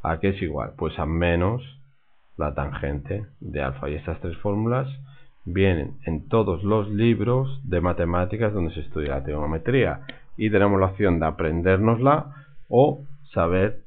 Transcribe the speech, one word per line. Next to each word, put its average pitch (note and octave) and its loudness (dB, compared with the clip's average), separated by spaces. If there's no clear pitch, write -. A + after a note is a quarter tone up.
¿a D#2+ -2
qué G2 0
es F#2+ -6
igual? D2 -4
Pues D#2 -4
a D#2+ -2
menos F2 0
la D2 -4
tangente C#2+ -6
de D2 -6
alfa. C2+ -6
Y D2+ -6
estas E2 -8
tres E2+ -8
fórmulas A#2 -2
vienen F2 0
en D#2+ -4
todos G2 0
los G#2 2
libros A#2+ 2
de F2 2
matemáticas F2+ 0
donde E2+ -2
se - -8
estudia D2 -4
la C2+ -6
trigonometría. D#2 0
Y G#2+ 0
tenemos G2+ 6
la F#2+ 6
opción F#2+ 2
de D#2+ 2
aprendérnosla F#2+ 2
o C3+ 4
saber F#2 2